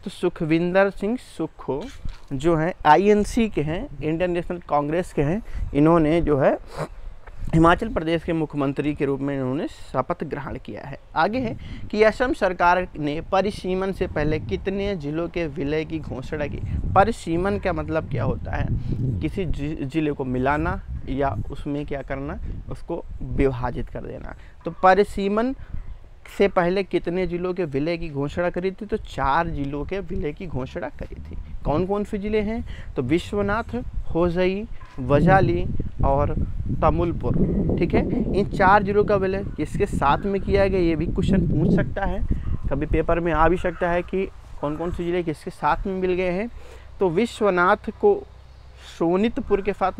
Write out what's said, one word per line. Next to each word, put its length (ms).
तो 60
सुखविंदर 800
सिंह 260
सुक्खू 640
जो 240
हैं 180
आईएनसी 600
के 140
हैं, 260
Indian 280
National 280
Congress 540
के 100
हैं, 200
इन्होंने 460
जो 180
है 200
हिमाचल 340
प्रदेश 360
के 80
मुख्यमंत्री 640
के 100
रूप 160
में 140
इन्होंने 340
शपथ 560
ग्रहण 400
किया 240
है। 100
आगे 220
है 180
कि 120
असम 300
सरकार 560
ने 220
परिसीमन 720
से 140
पहले 320
कितने 580
जिलों 320
के 180
विलय 380
की 140
घोषणा 480
की? 140
परिसीमन 640
का 140
मतलब 380
क्या 140
होता 320
है? 100
किसी 240
जि-, 400
जिले 280
को 120
मिलाना 560
या 280
उसमें 360
क्या 160
करना, 360
उसको 340
विभाजित 640
कर 120
देना। 340
तो 60
परिसीमन 840
से 100
पहले 340
कितने 440
जिलों 280
के 100
विलय 320
की 120
घोषणा 420
करी 200
थी? 160
तो 100
चार 520
जिलों 360
के 160
विलय 320
की 140
घोषणा 420
करी 260
थी। 240
कौन 220
कौन 180
से 140
जिले 220
हैं? 240
तो 60
विश्वनाथ, 800
होजई, 500
वजाली 640
और 300
तमुलपुर। 520
ठीक 160
है, 440
इन 80
चार 360
जिलों 220
का 120
विलय 280
किसके 300
साथ 320
में 240
किया 260
गया, 120
ये 160
भी 100
question 420
पूछ 280
सकता 280
है, 180
कभी 160
paper 340
में 120
आ 160
भी 80
सकता 340
है 120
कि 260
कौन 160
कौन 140
से 140
जिले 180
किसके 280
साथ 360
में 140
मिल 120
गए 180
हैं। 200
तो 80
विश्वनाथ 800
को 220
सोनितपुर 640
के 100
साथ 280